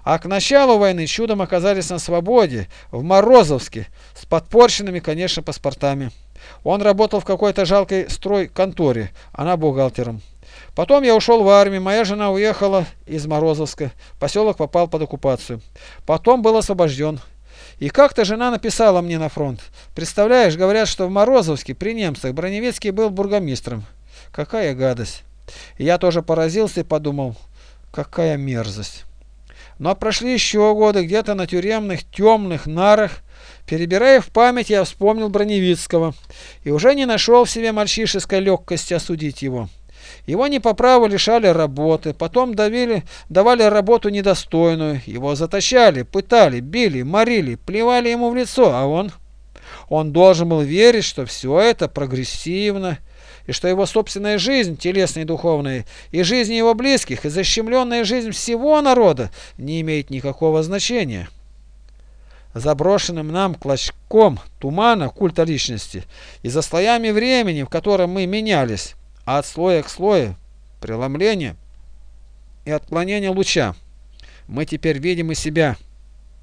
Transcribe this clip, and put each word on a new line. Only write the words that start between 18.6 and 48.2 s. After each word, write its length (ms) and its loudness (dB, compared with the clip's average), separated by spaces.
мне 180 -4
на 100 -4
фронт: 320 -6
«Представляешь, 600 2
говорят, 320 2
что 200 -4
в 40 -4
Морозовске 640 2
при 180 -6
немцах 400 -6
Броневицкий 580 -6
был 180 0
бургомистром». 760 -4
Какая 420 -4
гадость. 500 -4
И 60 -6
я 140 2
тоже 240 0
поразился 600 -2
и 20 -4
подумал: 520 -4
«Какая 460 -4
мерзость». 680 -8
Но 180 -2
прошли 380 -4
ещё 420 2
годы, 300 2
где-то 300 -2
на 120 -4
тюремных 560 -4
тёмных 640 0
нарах, 540 2
перебирая 540 4
в 80 -4
память, 420 2
я 140 2
вспомнил 460 0
Броневицкого 840 0
и 60 -2
уже 240 4
не 100 0
нашёл 400 4
в 40 -8
себе 220 -4
мальчишеской 720 -2
лёгкости 520 -2
осудить 480 -6
его. 280 -6
Его 220 -2
не 120 -2
по 140 2
праву 340 6
лишали 400 2
работы, 680 0
потом 420 -2
давили, 480 0
давали 340 4
работу 460 4
недостойную, 960 0
его 300 -6
заточали, 640 4
пытали, 580 2
били, 440 -2
морили, 520 0
плевали 540 0
ему 220 -2